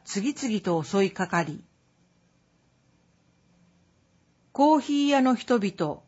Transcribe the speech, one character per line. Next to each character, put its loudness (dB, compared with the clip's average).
次 -4
々 -4
と -2
襲 0
い -4
か -6
か -2
り、 -8
コ 4
ー 4
ヒ 0
ー 2
屋 4
の 4
人 0
々 -4